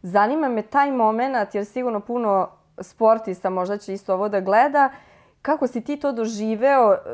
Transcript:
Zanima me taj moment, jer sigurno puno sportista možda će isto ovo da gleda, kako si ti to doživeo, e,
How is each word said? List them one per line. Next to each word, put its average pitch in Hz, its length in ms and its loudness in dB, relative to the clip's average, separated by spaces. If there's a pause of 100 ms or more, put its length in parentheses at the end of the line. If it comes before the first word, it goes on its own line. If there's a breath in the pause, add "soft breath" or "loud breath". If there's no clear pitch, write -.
Zanima 214 480 0
me 226 120 -2
taj 277 300 0
moment, 233 640 0
jer 208 100 -4
sigurno 233 340 -6
puno 208 500 -2 (280)
sportista 220 720 0
možda 185 280 -4
će 196 160 -10
isto 196 200 -4
ovo 196 160 -2
da 202 100 -2
gleda, 254 500 2 (520 loud breath)
kako 277 260 0
si 247 140 -4
ti 285 180 -6
to 285 120 -2
doživeo, 226 840 2
e, 180 40 2 (160)